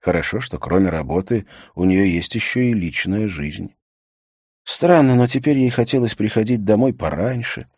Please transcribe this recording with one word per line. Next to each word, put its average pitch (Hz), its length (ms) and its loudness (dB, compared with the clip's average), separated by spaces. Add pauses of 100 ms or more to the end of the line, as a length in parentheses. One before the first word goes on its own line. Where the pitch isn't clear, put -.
Хорошо, 85 400 -2
что - 180 -10
кроме 92 320 0
работы 85 560 -4 (300)
у 87 80 -2
нее 92 200 4
есть 87 300 -2
еще 117 260 -4
и 120 140 0
личная 98 540 -4
жизнь. 76 440 -8 (920)
Странно, 160 500 4
но 123 140 4
теперь 139 300 0
ей 127 120 4
хотелось 120 460 0
приходить 107 480 0
домой 110 300 4
пораньше, 113 840 -4